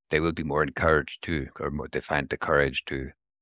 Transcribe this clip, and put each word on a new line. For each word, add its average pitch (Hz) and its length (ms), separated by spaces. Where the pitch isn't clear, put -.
they 76 100
will 82 120
be 80 120
more 73 180
encouraged 76 600
to, 76 240
or 71 120
more, 71 200
they - 100
find 71 280
the - 80
courage 71 500
to 67 240